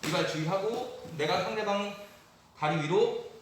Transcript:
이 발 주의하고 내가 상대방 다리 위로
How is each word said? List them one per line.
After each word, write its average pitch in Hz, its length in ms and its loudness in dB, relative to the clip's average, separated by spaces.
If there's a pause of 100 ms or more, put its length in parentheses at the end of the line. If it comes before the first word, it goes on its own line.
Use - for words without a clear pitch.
이 156 80 -2
발 165 160 2
주의하고 190 880 -2
내가 156 260 2
상대방 208 520 0 (640)
다리 156 240 2
위로 202 480 2 (100)